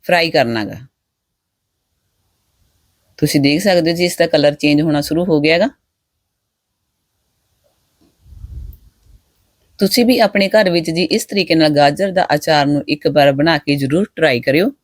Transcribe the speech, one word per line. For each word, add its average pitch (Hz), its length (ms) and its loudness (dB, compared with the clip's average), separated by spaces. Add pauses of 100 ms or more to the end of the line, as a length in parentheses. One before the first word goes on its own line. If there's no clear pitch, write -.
ਫਰਾਈ 170 260 0
ਕਰਨਾ 117 340 0
ਗਾ। 104 120 -12 (2500)
ਤੁਸੀਂ 147 240 0
ਦੇਖ 147 200 2
ਸਕਦੇ 175 300 2
ਹੋ 165 40 -2
ਜੀ 175 100 -2
ਇਸ 175 120 -4
ਦਾ 165 100 2
ਕਲਰ 147 260 2
ਚੇਂਜ 147 280 0
ਹੋਣਾ 147 200 0
ਸ਼ੁਰੂ 160 240 -2
ਹੋ 160 140 2
ਗਿਆ 156 200 2
ਗਾ। 226 100 0 (4000)
ਤੁਸੀਂ 220 260 2
ਵੀ 240 140 2
ਆਪਣੇ 202 300 0
ਘਰ 208 200 2
ਵਿੱਚ 170 200 -2
ਜੀ 165 140 -2
ਇਸ - 220 -2
ਤਰੀਕੇ 175 300 -2
ਨਾਲ 156 140 4
ਗਾਜਰ 151 420 0
ਦਾ 180 240 0
ਅਚਾਰ 151 300 0
ਨੂੰ 143 220 0
ਇੱਕ 147 200 -4
ਵਾਰ 143 240 4
ਬਣਾ 147 260 0
ਕੇ 143 180 -2
ਜ਼ਰੂਰ 143 400 -2
ਟਰਾਈ 143 240 0
ਕਰਿਓ। 160 320 0 (120)